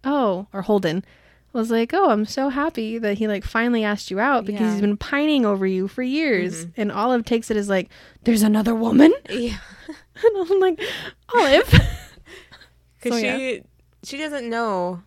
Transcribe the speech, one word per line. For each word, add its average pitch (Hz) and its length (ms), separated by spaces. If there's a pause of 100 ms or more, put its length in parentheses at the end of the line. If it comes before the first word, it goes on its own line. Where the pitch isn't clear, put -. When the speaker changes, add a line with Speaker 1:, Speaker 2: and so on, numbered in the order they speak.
Speaker 1:
"Oh," 226 500
or 196 80
Holden 190 420 (500)
was 226 180
like, 233 220
"Oh, 370 180
I'm 214 140
so 269 240
happy 254 480
that 208 200
he, 214 100
like, 202 160
finally 233 400
asked 208 280
you 190 80
out 254 260
because 208 160
Speaker 2:
Yeah. 220 120
Speaker 1:
he's 202 80
been 208 160
pining 285 480
over 196 200
you 190 220
for 254 160
years." 214 640
Speaker 2:
Mm-hmm. 196 160
Speaker 1:
And 208 100
Olive 233 340
takes 226 240
it 220 80
as, 202 120
like, 190 200 (340)
"There's 226 200
another 214 320
woman?" 233 460
<laughs> - 80
Speaker 2:
Yeah. 240 280 (680)
Speaker 1:
And 392 280
I'm 392 80
like, 370 200 (540)
"Olive." 370 360
Speaker 2:
<laughs> - 380 (960)
'Cause 240 120
Speaker 1:
So, 233 60
Speaker 2:
she, 254 360
Speaker 1:
yeah. - 40 (440)
Speaker 2:
she 277 140
doesn't 285 320
know 190 580